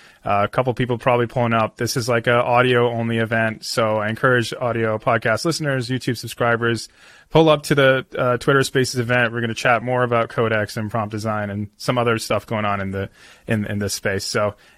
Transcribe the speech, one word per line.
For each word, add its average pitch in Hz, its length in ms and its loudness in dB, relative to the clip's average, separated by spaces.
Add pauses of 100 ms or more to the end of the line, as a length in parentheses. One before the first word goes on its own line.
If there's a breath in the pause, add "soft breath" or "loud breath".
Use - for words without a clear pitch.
(240 soft breath)
Uh, 101 200 2
a 104 40 2
couple 127 260 0
people 120 240 -2
probably 120 300 2
pulling 117 260 0
up. 110 240 0
This 120 200 -4
is, 113 120 -2
like, 117 180 0
a 120 80 4
audio 123 540 4
only 117 280 -2
event. 113 480 -2
So 110 320 0
I 104 120 -2
encourage 120 440 0
audio 113 440 -2
podcast 113 480 0
listeners, 139 440 -2
YouTube 127 280 -2
subscribers, 117 720 -2 (400 soft breath)
pull 160 180 4
up 147 160 4
to 151 120 0
the, 131 300 4 (120)
uh, 123 200 0
Twitter 139 260 2
Spaces 127 360 0
event. 120 320 0
We're 117 80 -6
gonna 113 140 -4
chat 117 280 2
more 123 220 0
about 117 260 0
codecs 110 460 -2
and 107 160 -6
prompt 107 200 -4
design 107 380 -4
and 104 280 -6
some 127 200 -2
other 117 200 2
stuff 110 280 -2
going 107 200 -2
on 101 160 -2
in 95 100 -6
the, 95 180 -6 (380 loud breath)
in, 107 180 0
in 104 140 -4
this 101 140 -4
space. 101 320 -4
So 104 300 -2 (220 soft breath)